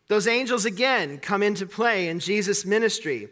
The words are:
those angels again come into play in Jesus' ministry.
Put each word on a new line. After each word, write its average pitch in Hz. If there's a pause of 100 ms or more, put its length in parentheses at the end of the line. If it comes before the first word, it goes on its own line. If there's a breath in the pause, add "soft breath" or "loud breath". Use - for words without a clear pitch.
those 208
angels 233
again 208
come 196
into 202
play 208
in 165
Jesus' 196
ministry. 196